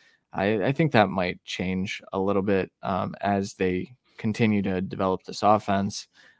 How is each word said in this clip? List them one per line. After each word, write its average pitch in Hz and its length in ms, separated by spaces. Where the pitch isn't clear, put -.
I, 101 300
I 135 60
think 156 220
that 104 160
might 90 340
change 92 580
a 95 80
little 98 220
bit, 98 300
um, 98 400
as 98 320
they 92 400
continue 107 460
to 92 180
develop 95 420
this - 200
offense. 101 640